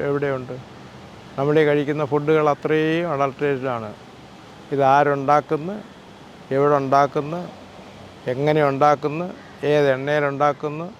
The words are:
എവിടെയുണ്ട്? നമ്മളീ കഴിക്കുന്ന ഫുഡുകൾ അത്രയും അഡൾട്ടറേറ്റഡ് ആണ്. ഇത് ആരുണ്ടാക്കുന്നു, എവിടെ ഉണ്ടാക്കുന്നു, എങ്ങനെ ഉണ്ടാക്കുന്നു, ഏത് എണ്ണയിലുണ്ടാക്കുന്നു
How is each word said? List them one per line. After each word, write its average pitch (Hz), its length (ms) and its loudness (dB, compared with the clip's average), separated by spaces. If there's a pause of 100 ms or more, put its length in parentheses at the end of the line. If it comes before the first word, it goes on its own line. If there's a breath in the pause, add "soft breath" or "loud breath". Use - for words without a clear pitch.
എവിടെയുണ്ട്? 135 460 -4 (840)
നമ്മളീ 151 320 2
കഴിക്കുന്ന 147 420 0
ഫുഡുകൾ 151 420 2
അത്രയും 156 600 -2
അഡൾട്ടറേറ്റഡ് 139 640 -2
ആണ്. 110 140 -8 (840)
ഇത് 139 100 2 (120)
ആരുണ്ടാക്കുന്നു, 147 800 0 (800)
എവിടെ 147 260 4
ഉണ്ടാക്കുന്നു, 139 580 0 (920)
എങ്ങനെ 151 280 2 (100)
ഉണ്ടാക്കുന്നു, 147 560 0 (440)
ഏത് 147 240 4
എണ്ണയിലുണ്ടാക്കുന്നു 147 920 -2 (120)